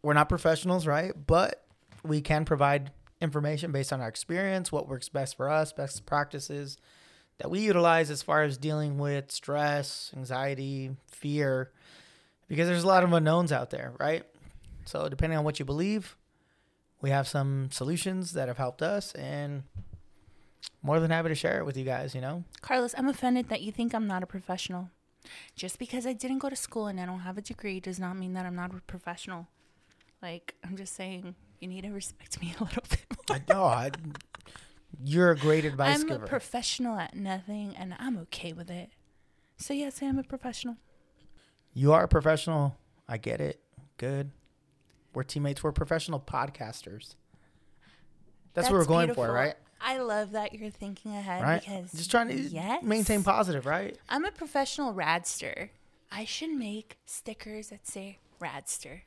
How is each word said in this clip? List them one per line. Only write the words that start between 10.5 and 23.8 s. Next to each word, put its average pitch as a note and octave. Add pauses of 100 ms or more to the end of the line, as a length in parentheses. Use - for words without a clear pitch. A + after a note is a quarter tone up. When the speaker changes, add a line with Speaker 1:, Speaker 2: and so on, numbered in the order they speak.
Speaker 1:
fear, C#3 (760)
because E3
there's F3
a F#3
lot F#3
of F3
unknowns E3
out B2+
there, B2
right? D3+ (600)
So D#3
depending D#3+
on D3+
what D3+
you C#3
believe, F3+ (840)
we C#3
have C#3
some C3+
solutions F3
that C#3
have B2
helped B2+
us, G3
and C#3+ (1200)
more D3
than E3
happy E3
to D#3+
share -
it -
with C3+
you C3
guys, C3
you B2+
know? D#3 (180)
Speaker 2:
Carlos, B3+
I'm C4
offended B3+
that G#3+
you G#3
think A#3